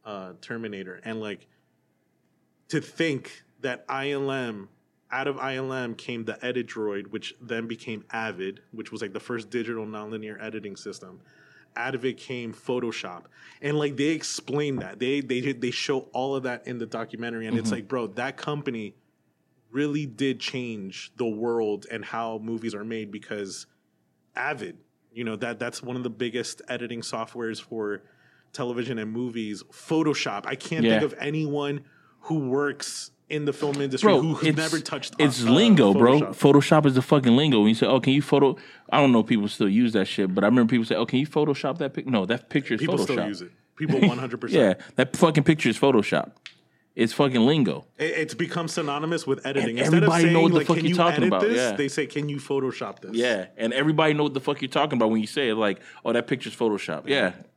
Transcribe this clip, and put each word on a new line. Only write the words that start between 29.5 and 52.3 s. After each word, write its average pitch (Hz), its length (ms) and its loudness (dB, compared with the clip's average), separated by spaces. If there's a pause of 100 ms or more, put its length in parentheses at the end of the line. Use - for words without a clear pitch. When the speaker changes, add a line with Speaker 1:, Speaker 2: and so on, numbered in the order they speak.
Speaker 1:
Photoshop. 151 760 -2
I 135 80 -6
can't 160 280 -4
Speaker 2:
Yeah. 113 160 4
Speaker 1:
think 147 140 0
of - 60 -16
anyone 147 640 -4 (400)
who 147 280 -4
works 143 640 -4 (180)
in 151 140 -4
the 143 80 0
film 143 300 -2
industry 139 260 2
Speaker 2:
Bro, 165 140 8
Speaker 1:
who 160 140 0
has 160 120 0
Speaker 2:
it's, 151 100 2
Speaker 1:
never 156 220 0
touched, - 400 -8
Speaker 2:
it's 127 240 4
Speaker 1:
uh, 113 80 2
Speaker 2:
lingo, 156 420 8
bro. 123 280 8
Speaker 1:
Photoshop. 98 140 -4 (180)
Speaker 2:
Photoshop 147 320 6
is 135 100 6
the 131 60 4
fucking 127 340 6
lingo. 135 240 6
When 104 80 8
you 110 80 6
say, - 100 2
"Oh, 127 140 4
can 131 140 2
you 147 80 4
photo?" 139 340 4 (340)
I - 120 4
don't 135 100 6
know 120 80 8
if 110 80 2
people 104 220 0
still 107 180 0
use 110 260 4
that 95 140 2
shit, 95 260 -2
but 98 120 2
I - 20 6
remember 120 240 6
people 120 140 2
say, 113 100 -2
"Oh, 110 100 0
can 127 140 0
you 147 80 0
Photoshop 151 520 -2
that 139 140 -4
pic-?" - 140 -8
No, 110 180 2
that 117 240 -4
picture 135 260 0
is 107 40 -4
Speaker 1:
People 165 180 -2
Speaker 2:
Photoshop. 107 60 0
Speaker 1:
still 101 240 -2
use 95 140 -8
it. 87 100 -18 (240)
People - 240 0
Speaker 2:
<laughs> 202 80 6
Speaker 1:
one 123 100 2
hundred 123 220 -6
percent. 117 400 4
Speaker 2:
Yeah, - 60 -18 (100)
that 131 220 0
fucking 156 260 6
picture 151 240 4
is 113 100 0
Photoshop. 123 540 2 (640)
It's 113 160 2
fucking 127 340 2
lingo. 123 400 2 (120)
Speaker 1:
It, 147 80 -4 (120)
it's 156 160 -4
become 170 360 -4
synonymous 156 580 -4
with 135 180 -2
editing. 135 260 -2
Speaker 2:
And 117 80 -4
Speaker 1:
Instead 160 240 4
of - 0 -
Speaker 2:
everybody 170 200 6
Speaker 1:
saying, 165 100 6
Speaker 2:
know 165 100 6
what 180 100 6
the 165 60 6
Speaker 1:
like, 147 80 -2
Speaker 2:
fuck 170 100 4
Speaker 1:
"Can 165 80 0
Speaker 2:
you're 165 60 2
Speaker 1:
you 180 40 0
Speaker 2:
talking 170 280 2
Speaker 1:
edit - 40 4
Speaker 2:
about, 92 140 4
Speaker 1:
this?" 120 160 2
Speaker 2:
yeah. 123 180 2
Speaker 1:
they 139 140 -2
say, 139 180 -4
"Can 147 220 -4
you 143 80 -6